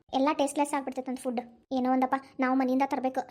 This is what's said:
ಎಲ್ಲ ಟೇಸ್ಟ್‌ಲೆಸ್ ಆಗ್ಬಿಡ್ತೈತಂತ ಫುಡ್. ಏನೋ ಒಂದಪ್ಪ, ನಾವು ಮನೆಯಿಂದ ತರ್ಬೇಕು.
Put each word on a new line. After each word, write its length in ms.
ಎಲ್ಲ 240
ಟೇಸ್ಟ್‌ಲೆಸ್ 360
ಆಗ್ಬಿಡ್ತೈತಂತ 460
ಫುಡ್. 220
ಏನೋ 200
ಒಂದಪ್ಪ, 240
ನಾವು 180
ಮನೆಯಿಂದ 280
ತರ್ಬೇಕು. 460